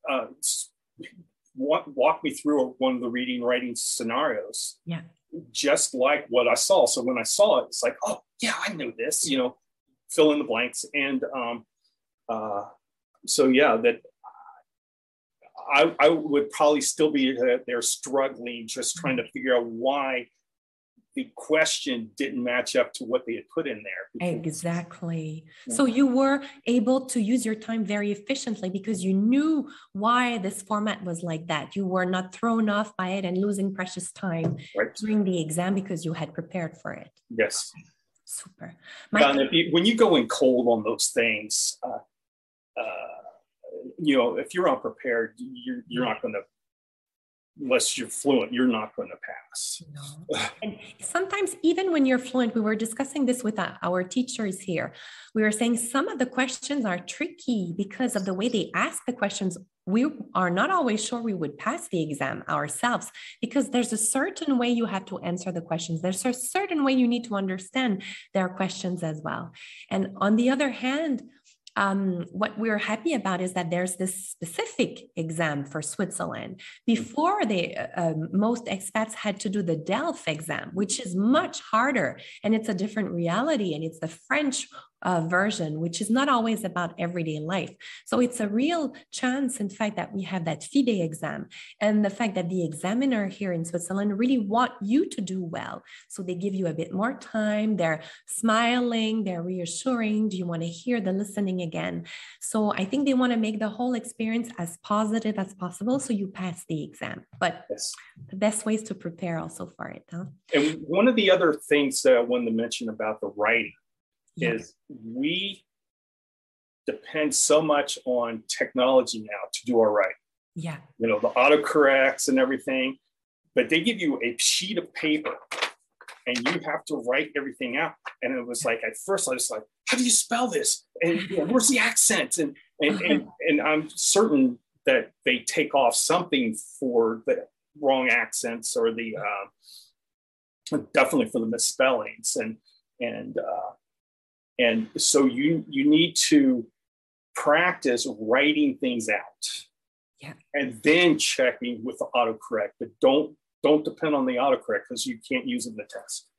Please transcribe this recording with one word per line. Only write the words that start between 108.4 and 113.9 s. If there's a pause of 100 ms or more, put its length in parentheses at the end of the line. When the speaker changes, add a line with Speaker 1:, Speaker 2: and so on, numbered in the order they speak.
Speaker 2:
way
is
to
prepare
also
for
it,
huh? (300)
Speaker 1:
And
one
of
the
other
things
that
I
wanted
to
mention
about
the
writing (640)